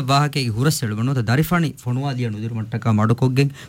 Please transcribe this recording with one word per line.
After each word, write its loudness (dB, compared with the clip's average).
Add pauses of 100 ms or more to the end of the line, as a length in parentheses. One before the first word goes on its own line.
වාහකේ 2
හුරස්සෙළු 0
බනෝත 0
දරිෆණි 2
ෆොනුවා -4
දිය -2
නුදිනු -6
මට්ටක -4
මඩු 4
කොග්ගෙන් 2 (180)